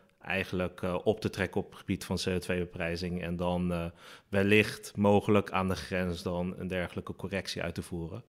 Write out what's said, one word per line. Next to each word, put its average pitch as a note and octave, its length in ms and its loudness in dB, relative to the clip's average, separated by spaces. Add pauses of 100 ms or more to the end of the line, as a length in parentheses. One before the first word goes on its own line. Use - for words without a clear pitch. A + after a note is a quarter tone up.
(200)
eigenlijk, F2+ 600 -4
eh, F2+ 220 0
op G#2+ 160 4
te G#2 100 0
trekken F#2+ 300 -2
op - 100 -4
het - 80 -20
gebied - 260 -2
van F#2+ 120 -2
C - 100 -4
O F#2 120 2
twee F2+ 200 -2
beprijzing. F2 640 -2
En E2+ 140 -4
dan, F2+ 360 0
eh, E2+ 120 -2 (440)
wellicht G2+ 680 4
mogelijk G2+ 540 6
aan F#2+ 180 0
de F2+ 80 0
grens F2+ 460 -2
dan F2+ 360 -2
een F#2 100 -6
dergelijke F2+ 460 -4
correctie F#2+ 480 -6
uit E2+ 120 -4
te F2+ 80 -4
voeren. F2 420 -8 (160)